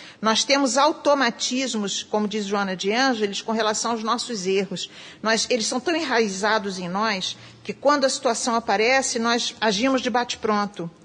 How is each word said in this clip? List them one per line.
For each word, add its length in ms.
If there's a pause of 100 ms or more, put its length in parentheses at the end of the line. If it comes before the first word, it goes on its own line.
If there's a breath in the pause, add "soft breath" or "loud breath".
(220 loud breath)
Nós 220
temos 340
automatismos, 1300
como 240
diz 180
Joana 300
de 180
Ângeles, 480
com 100
relação 420
aos 100
nossos 420
erros. 420 (320 loud breath)
Nós, 300
eles 160
são 140
tão 160
enraizados 840
em 100
nós 480 (280 loud breath)
que 100
quando 320
a 40
situação 440
aparece, 640
nós 420
agimos 440
de 80
bate-pronto. 760 (180)